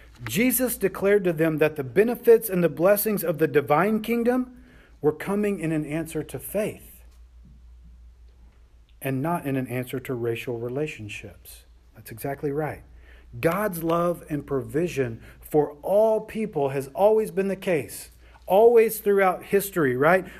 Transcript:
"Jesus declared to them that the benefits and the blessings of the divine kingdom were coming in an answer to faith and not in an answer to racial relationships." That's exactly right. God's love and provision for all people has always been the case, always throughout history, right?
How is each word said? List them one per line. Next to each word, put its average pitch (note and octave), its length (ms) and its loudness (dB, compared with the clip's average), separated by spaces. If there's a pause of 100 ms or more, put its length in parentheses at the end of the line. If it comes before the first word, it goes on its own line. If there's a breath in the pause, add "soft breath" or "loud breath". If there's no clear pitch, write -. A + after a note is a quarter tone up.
(240 loud breath)
"Jesus A#3 540 0
declared G3 480 0
to F3 80 0
them D#3+ 240 0
that D3+ 180 2
the C#3+ 80 -6
benefits A3 680 4
and F3+ 140 2
the E3 60 4
blessings G3 540 2
of D#3+ 160 -2
the D#3+ 80 4
divine D3+ 540 2
kingdom A#3 600 -2 (380 loud breath)
were D3 100 2
coming G3+ 480 -2
in D#3+ 140 -2
an D3+ 120 -2
answer D#3 380 -6
to C#3 160 -12
faith - 640 -8 (2000)
and C3+ 200 -4
not E3 240 -4
in C#3 120 -2
an B2+ 100 -4
answer B2+ 320 -8
to C3 140 -8
racial A#2 460 -6
relationships." A#2 1040 -10 (300)
That's - 160 -20
exactly C#3 400 -6
right. C#3+ 320 -6 (580 soft breath)
God's F3 420 -2
love E3+ 460 -2
and C#3+ 180 -6
provision C3 720 -4 (220 loud breath)
for - 400 0
all G#3+ 400 2
people F3+ 480 -4
has C3+ 240 -6
always G#3 380 2
been F#3+ 180 -2
the F#3+ 60 -4
case, F3+ 560 -4 (340 soft breath)
always A3+ 540 6
throughout G3 440 2
history, D#3+ 540 0
right? F3 280 4 (140)